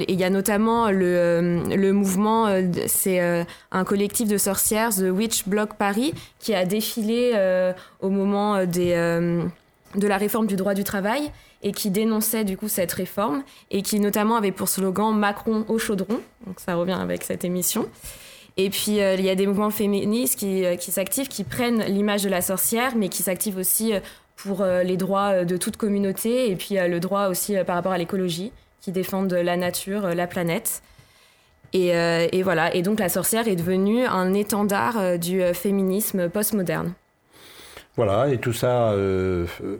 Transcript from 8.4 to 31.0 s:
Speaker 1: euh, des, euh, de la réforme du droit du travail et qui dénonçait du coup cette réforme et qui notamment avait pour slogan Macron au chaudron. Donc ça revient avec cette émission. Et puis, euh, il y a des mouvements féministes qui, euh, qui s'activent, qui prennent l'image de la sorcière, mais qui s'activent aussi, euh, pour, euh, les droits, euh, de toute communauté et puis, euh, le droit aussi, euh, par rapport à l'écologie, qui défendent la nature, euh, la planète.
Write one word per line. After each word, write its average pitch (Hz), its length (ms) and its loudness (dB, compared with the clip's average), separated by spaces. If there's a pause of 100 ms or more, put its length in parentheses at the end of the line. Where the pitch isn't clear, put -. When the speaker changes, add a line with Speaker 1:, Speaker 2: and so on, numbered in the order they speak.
Speaker 1:
euh, 190 120 2
des, 175 260 2
euh, 170 500 2 (520)
de 202 120 2
la 196 100 2
réforme 214 280 0
du 196 100 0
droit 196 200 0
du 196 80 0
travail 220 480 -2 (320)
et 202 80 -2
qui 202 180 -4
dénonçait 220 540 0
du 190 140 -2
coup 208 100 -8
cette 180 240 -2
réforme 214 500 -2 (300)
et 196 100 0
qui 208 180 0
notamment 214 360 2
avait 202 160 2
pour 185 180 -4
slogan 190 480 0
Macron 214 500 0
au 220 120 0
chaudron. 208 400 -2 (260)
Donc 185 140 -12
ça 180 160 -4
revient 175 160 0 (100)
avec 180 220 -2
cette 190 200 -6
émission. 180 440 -2 (720)
Et 190 120 2
puis, 208 320 0
euh, 190 160 4
il 190 80 2
y 185 60 4
a 190 40 2
des 196 120 2
mouvements 208 240 2
féministes 214 680 0
qui, 190 260 0
euh, 180 120 2
qui 180 160 -8
s'activent, 254 360 -2
qui - 160 -8
prennent 240 420 0
l'image 202 360 0
de 196 80 -2
la 180 120 0
sorcière, 226 540 -2
mais 196 140 0
qui - 140 -4
s'activent 190 340 -2
aussi, 214 360 0
euh, 190 60 0 (360)
pour, 196 260 -4
euh, 180 220 2
les 185 140 0
droits, 196 360 0
euh, 180 120 2
de 180 120 0
toute 208 200 -4
communauté 208 720 0
et 180 40 0
puis, 196 220 -4
euh, 180 100 2
le 170 120 0
droit 196 280 0
aussi, 185 300 -2
euh, 180 60 0
par 180 120 0
rapport 180 160 0
à 185 80 0
l'écologie, 180 520 -2 (300)
qui 196 100 -8
défendent 190 420 0
la 175 240 2
nature, 190 480 -2
euh, 170 100 0
la 175 120 0
planète. 170 540 -2 (920)